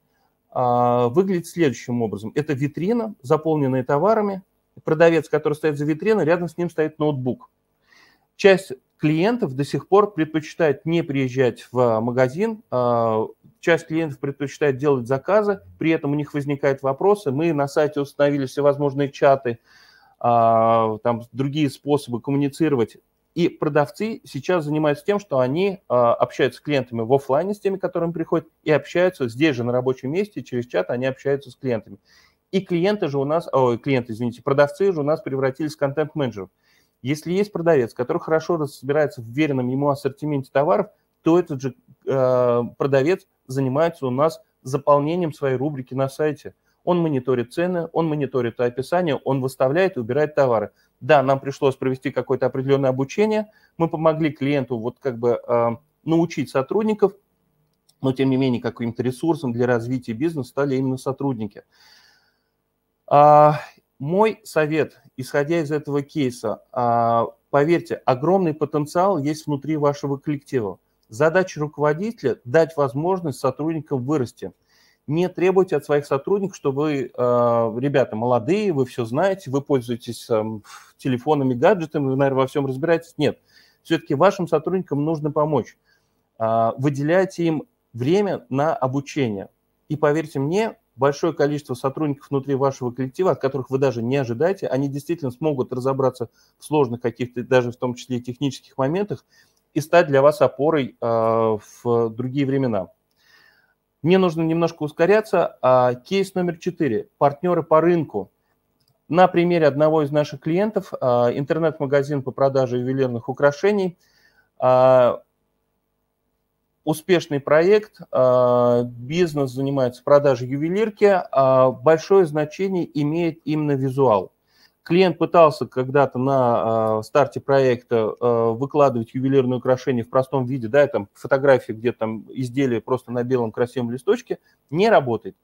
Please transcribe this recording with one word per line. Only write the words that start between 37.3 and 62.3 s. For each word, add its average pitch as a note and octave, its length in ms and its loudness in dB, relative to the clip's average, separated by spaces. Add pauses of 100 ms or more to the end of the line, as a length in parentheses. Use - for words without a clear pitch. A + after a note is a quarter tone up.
есть G3+ 220 -2
продавец, D#3 400 2
который - 260 -4
хорошо D#3+ 380 -2
разбирается C#3+ 640 -2
в A2+ 60 -16
вверенном C3 420 -2
ему C#3 220 0
ассортименте C#3 600 -4
товаров, F3+ 360 2 (360)
то E3 160 4
этот D#3+ 220 -4
же, B2+ 140 -6 (320)
э, B2 560 2 (160)
продавец D3 480 0 (200)
занимается C#3 600 -2
у B2 40 -2
нас D3+ 300 -2 (220)
заполнением D3 680 0
своей C3+ 240 -2
рубрики C3 360 -6
на C3+ 160 -2
сайте. C#3 460 -6 (300)
Он F3+ 160 0
мониторит C3 520 -2
цены, F3 400 -4
он E3 160 -2
мониторит C3 520 -4
описание, C3 560 -2
он C3+ 260 -2
выставляет C#3+ 540 0
и C3 40 -4
убирает C#3 340 -2
товары. A#2 360 2 (300)
Да, C#3 220 4
нам C3+ 160 2
пришлось C3+ 380 -2
провести C3 340 -4
какое-то B2+ 360 -2
определённое C3+ 440 0
обучение, G#3+ 640 -2 (240)
мы E3 120 0
помогли D#3+ 440 0
клиенту C3+ 460 -2
вот A#2 200 -8
как B2 200 -6
бы, A#2+ 280 0
э, A#2+ 240 2 (340)
научить E3 440 0
сотрудников, G#3 640 0 (880)
но C3+ 120 0
тем C3+ 180 0
не C3 60 2
менее B2+ 260 0
каким-то A#2 400 -6
ресурсом C3 500 -2
для A#2+ 140 0
развития B2 460 -2
бизнеса C#3+ 360 -4
стали C#3 280 -4
именно C3 200 -2
сотрудники. C3 680 -6 (1500)